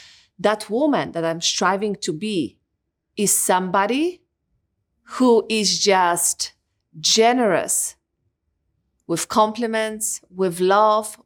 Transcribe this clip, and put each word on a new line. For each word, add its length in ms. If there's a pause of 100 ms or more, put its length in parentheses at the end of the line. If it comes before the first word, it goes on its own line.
(400)
That 300
woman 420
that 140
I'm 160
striving 560
to 160
be 440 (600)
is 200
somebody 840 (1000)
who 300
is 280
just 760 (460)
generous 960 (1120)
with 220
compliments, 920 (160)
with 240
love, 680